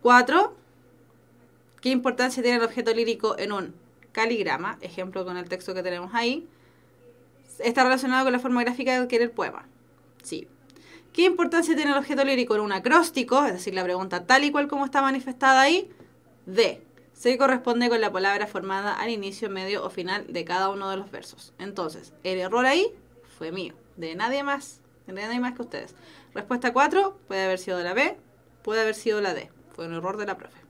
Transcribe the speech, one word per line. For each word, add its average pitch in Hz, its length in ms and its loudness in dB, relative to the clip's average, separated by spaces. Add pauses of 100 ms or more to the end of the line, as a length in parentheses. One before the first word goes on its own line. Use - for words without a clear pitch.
Cuatro, 247 520 6 (1300)
¿qué 254 100 0
importancia 254 540 0
tiene 240 140 4
el 233 80 2
objeto 226 280 -2
lírico 226 460 0
en 202 140 -4
un 190 200 -6 (380)
caligrama? 202 720 -2
Ejemplo 185 420 -8
con 180 140 -8
el 175 100 -10
texto 180 260 -8
que 185 80 -6
tenemos 180 320 -6
ahí. 240 320 -2 (1120)
¿Está 240 240 2
relacionado 254 420 2
con 254 80 2
la 247 60 0
forma 247 240 0
gráfica 247 280 -2
que 254 120 2
adquiere 247 200 2
el 233 80 -2
poema? - 340 -6 (580)
Sí. - 260 -10 (680)
¿Qué 330 60 6
importancia 339 520 4
tiene 294 180 2
el 277 40 4
objeto 285 260 0
lírico 247 300 2
en 208 80 2
un 208 100 -2
acróstico? 262 720 2
Es 226 100 0
decir, 185 200 -8
la 185 100 -2
pregunta 180 440 -4
tal 269 160 6
y 294 80 2
cual 294 160 0
como 277 180 -2
está 277 160 0
manifestada 269 600 4
ahí. 349 280 4 (560)
D. 190 380 0 (300)
Se 254 260 0
corresponde 247 500 2
con 233 100 2
la 208 120 0
palabra 196 340 0
formada 196 480 -4
al 220 160 -4
inicio, 196 400 -6
medio 190 340 -6
o 185 60 -6
final 190 420 -6
de 165 140 -6
cada 185 240 0
uno 196 220 -6
de 190 60 -6
los 196 120 -10
versos. - 480 -18
Entonces, 185 560 -10 (100)
el 185 140 -4
error 214 300 0
ahí 359 260 2 (420)
fue 160 160 -10
mío, 180 220 -8 (220)
de 165 180 -10
nadie 240 300 -2
más, 277 380 -6 (260)
de 190 60 -16
nadie 220 260 -6
más 247 160 -4
que 240 80 -10
ustedes. - 320 -14 (400)
Respuesta 247 360 -2
cuatro, 330 460 4 (100)
puede 190 180 -2
haber 185 120 0
sido 185 240 -4
la 175 140 -4
B, 294 200 2 (460)
puede 220 200 -2
haber 220 120 0
sido 220 260 -2
la 190 140 -2
D. - 160 -10 (260)
Fue 165 120 -10
un 165 80 -8
error 185 220 -6
de 208 100 -6
la 190 100 -6
profe. - 220 -20 (100)